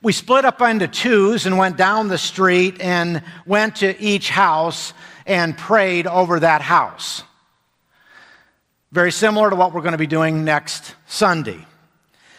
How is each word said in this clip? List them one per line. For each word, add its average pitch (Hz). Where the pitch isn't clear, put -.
We 220
split 262
up 247
into 220
twos 214
and 190
went 185
down 208
the 185
street 185
and 175
went 214
to 190
each 208
house 165
and 170
prayed 185
over 175
that 156
house. -
Very 175
similar 214
to 190
what 180
we're 170
gonna 165
be 156
doing 160
next -
Sunday. 147